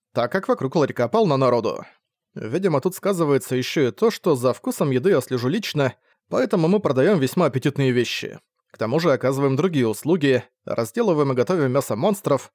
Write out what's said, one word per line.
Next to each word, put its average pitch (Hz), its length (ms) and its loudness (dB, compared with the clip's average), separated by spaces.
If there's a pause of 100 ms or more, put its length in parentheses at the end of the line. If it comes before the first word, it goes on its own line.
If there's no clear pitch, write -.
(140)
так 120 160 -2
как 190 160 -4
вокруг 135 300 -2
ларька 127 320 0
полно 202 280 2
народу. 120 480 0 (500)
Видимо, 147 460 -2
тут 180 140 -2
сказывается 151 640 0
ещё 127 320 0
и - 20 0
то, 220 200 0
что 170 260 0
за 123 160 0
вкусом 175 380 -2
еды 131 200 2
я 156 100 4
слежу 123 280 -4
лично, 147 460 -2 (340)
поэтому 202 400 0
мы 202 120 2
продаём 151 380 2
весьма 151 280 0
аппетитные 135 440 0
вещи. - 480 -2 (320)
К - 80 -20
тому 117 220 -2
же 165 120 2
оказываем 135 440 0
другие 151 320 0
услуги, 139 560 0 (200)
разделываем 151 680 0
и - 20 0
готовим 131 380 0
мясо 127 240 0
монстров, 147 580 -2